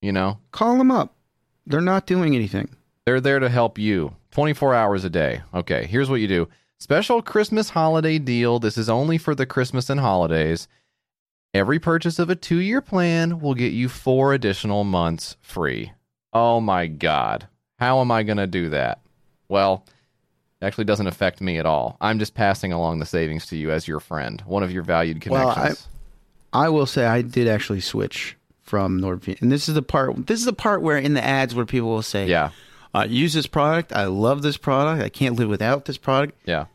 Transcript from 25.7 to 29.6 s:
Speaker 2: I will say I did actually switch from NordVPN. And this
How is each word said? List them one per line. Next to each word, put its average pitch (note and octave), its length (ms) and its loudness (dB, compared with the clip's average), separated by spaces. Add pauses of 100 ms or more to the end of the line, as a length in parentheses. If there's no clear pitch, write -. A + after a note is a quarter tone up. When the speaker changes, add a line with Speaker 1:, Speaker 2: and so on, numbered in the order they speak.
Speaker 2:
I D3 180 2
will D3+ 160 2
say B2+ 200 0
I A#2 160 2
did A#2+ 260 0
actually G#2 320 0
switch - 560 -6 (260)
from G2 380 -2
NordVPN. F#2 420 -4
And A#2+ 100 4
this C#3+ 180 -2